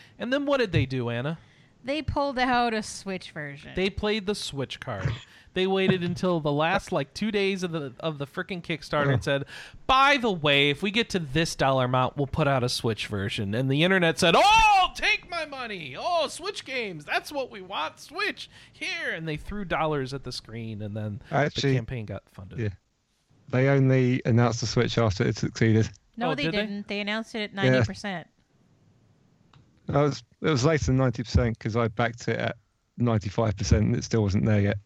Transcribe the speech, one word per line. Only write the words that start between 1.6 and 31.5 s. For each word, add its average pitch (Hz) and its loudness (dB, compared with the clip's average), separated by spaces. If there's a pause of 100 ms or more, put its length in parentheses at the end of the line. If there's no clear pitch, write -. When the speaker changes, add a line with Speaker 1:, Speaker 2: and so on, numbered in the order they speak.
Speaker 2:
They 285 -4
pulled 277 -2
out 240 2
a 214 -2
Switch - -10
version. 143 -14
Speaker 1:
They 185 2
played 208 -2
the 208 -2
Switch - -8
card. 113 -4 (420)
They 185 0
waited 190 2
until 175 0
the 151 -2
last, 165 0
like, 170 -4
two 214 -4
days 196 -2
of 175 -4
the, 143 -6
of 156 -6
the 139 -6
frickin' 175 -8
Kickstarter 147 -2
and - -
Speaker 3:
Yeah. 120 2
Speaker 1:
said, 139 0 (420)
"By 269 6
the 233 0
way, 143 4
if 139 -2
we 208 0
get 226 0
to 190 -2
this 156 -2
dollar 135 2
amount, 127 0
we'll 139 0
put 147 0
out 131 2
a 123 0
Switch - -2
version." 101 -2
And 131 0
the 147 4
internet 180 4
said, 175 6
"Oh, 403 6
take 392 -2
my 320 -6
money! 208 -10
Oh, 320 0
Switch 392 -8
games! 208 -6
That's 294 -4
what 269 -6
we 208 -14
want! 233 -8
Switch 269 -6 (220)
here." 320 -6
And 165 -8
they 151 -4
threw 202 -8
dollars 151 -2
at 135 -8
the 123 -10
screen, 110 -10
and 104 -8
then 107 -6
Speaker 3:
Actually, 139 0
Speaker 1:
the 131 4
campaign 113 -6
got - -12
funded. 95 -14
Speaker 3:
yeah. 107 -2 (840)
They 131 4
only 131 4
announced 120 4
the 117 -2
Switch 120 0
after 110 2
it 117 0
succeeded. 110 4 (300)
Speaker 2:
No, 233 0
Speaker 1:
Oh, 151 0
Speaker 2:
they 285 -4
Speaker 1:
did - -2
they? 208 -4
Speaker 2:
didn't. 202 -4
They 202 -4
announced 214 -6
it 208 -6
at 196 0
Speaker 3:
Yeah. - 6
Speaker 2:
ninety 127 4
percent. 107 -10 (1600)
Speaker 3:
That 143 4
was, 143 0 (200)
it - 0
was 135 2
later 160 2
than 131 2
ninety 131 0
percent 120 0